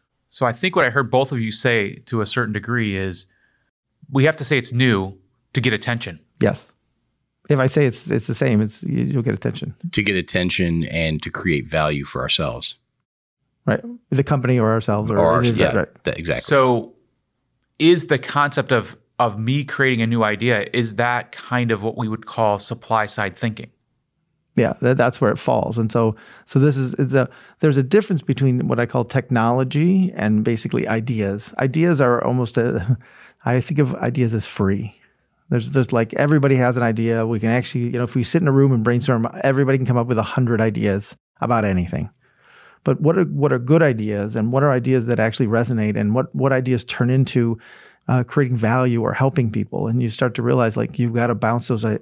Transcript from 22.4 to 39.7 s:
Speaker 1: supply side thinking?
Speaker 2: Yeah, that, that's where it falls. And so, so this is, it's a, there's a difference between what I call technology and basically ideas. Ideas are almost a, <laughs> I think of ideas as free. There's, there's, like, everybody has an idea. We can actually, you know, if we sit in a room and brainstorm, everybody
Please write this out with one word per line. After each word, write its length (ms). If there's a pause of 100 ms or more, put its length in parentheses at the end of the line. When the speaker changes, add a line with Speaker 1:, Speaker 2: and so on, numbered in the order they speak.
Speaker 1:
supply 460
side 320
thinking? 320 (840)
Speaker 2:
Yeah, 260
that, 160
that's 220
where 120
it 60
falls. 400
And 140
so, 240 (300)
so 140
this 180
is, 160
it's 200
a, 160 (300)
there's 180
a 60
difference 380
between 460
what 120
I 60
call 180
technology 1120
and 280
basically 440
ideas. 720
Ideas 400
are 240
almost 340
a, 400 (240)
<laughs> 240
I 160
think 180
of 160
ideas 380
as 140
free. 480 (540)
There's, 220
there's, 220
like, 220
everybody 400
has 220
an 60
idea. 440
We 120
can 100
actually, 360
you 140
know, 40
if 120
we 80
sit 180
in 60
a 40
room 200
and 120
brainstorm, 440 (160)
everybody 340